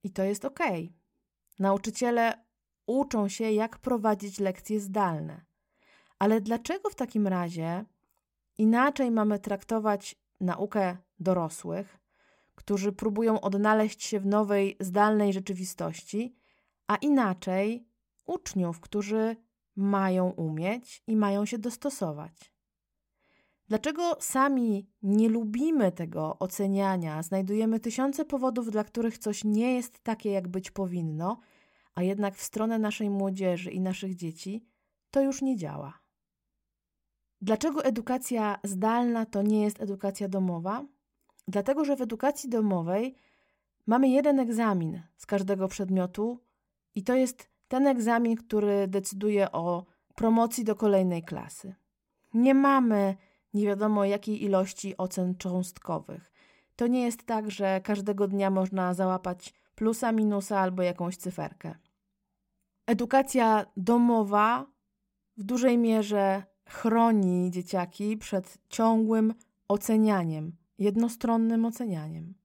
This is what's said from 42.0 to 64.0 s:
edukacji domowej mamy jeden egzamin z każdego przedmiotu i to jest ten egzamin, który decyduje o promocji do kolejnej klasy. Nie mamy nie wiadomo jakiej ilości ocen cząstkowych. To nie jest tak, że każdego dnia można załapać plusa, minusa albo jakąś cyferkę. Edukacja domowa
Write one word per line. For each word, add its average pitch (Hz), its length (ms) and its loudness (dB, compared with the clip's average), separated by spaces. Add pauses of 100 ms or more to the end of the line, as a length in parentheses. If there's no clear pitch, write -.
edukacji 254 500 -2
domowej 208 640 0 (720)
mamy 254 220 4
jeden 269 320 4
egzamin 208 600 0 (140)
z - 100 -20
każdego 190 420 0
przedmiotu 190 760 -2 (500)
i 196 80 -6
to 247 120 0
jest 254 360 0 (180)
ten 262 180 2
egzamin, 233 500 2
który 208 520 2
decyduje 196 640 0
o 175 320 -2 (300)
promocji 226 500 2
do 214 120 0
kolejnej 185 460 2
klasy. 175 520 -12 (600)
Nie 247 200 6
mamy 240 600 4 (380)
nie 208 120 2
wiadomo 208 380 2
jakiej 202 400 -2
ilości 196 520 -2
ocen 185 380 -4
cząstkowych. 180 1000 -6 (440)
To 240 100 0
nie 247 160 2
jest 240 240 -4
tak, 214 240 -4
że 190 300 0
każdego 202 480 0
dnia 196 220 2
można 190 440 0
załapać 180 600 -2 (200)
plusa, 226 380 0
minusa 208 480 0
albo 185 220 0
jakąś 180 340 -2
cyferkę. 165 580 -10 (1120)
Edukacja 233 800 2 (100)
domowa 226 920 4 (680)